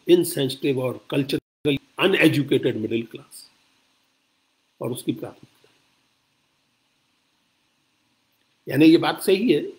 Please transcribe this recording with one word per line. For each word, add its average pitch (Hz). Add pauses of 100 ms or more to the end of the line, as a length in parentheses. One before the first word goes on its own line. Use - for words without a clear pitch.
insensitive 143
और 127
कल्चरली 143 (200)
uneducated 139
middle 113
class - (1300)
और 117
उसकी -
प्राथमिकता। - (3000)
यानी 135
ये 160
बात 156
सही 196
है 359